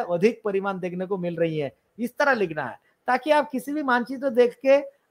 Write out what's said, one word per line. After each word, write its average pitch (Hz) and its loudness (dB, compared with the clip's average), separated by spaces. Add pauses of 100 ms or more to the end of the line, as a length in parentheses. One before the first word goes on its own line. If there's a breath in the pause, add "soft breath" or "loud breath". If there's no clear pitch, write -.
अधिक 190 2
परिमाण 196 -2
देखने 180 -6
को 190 -4
मिल 175 -4
रही 160 0
है, 143 -4 (280)
इस 233 -6
तरह 285 4
लिखना 160 -2
है 113 -10 (280)
ताकि 254 0
आप 294 4
किसी 262 -6
भी 302 -4
मानचित्र 254 -2
देख 240 4
के 277 6 (320)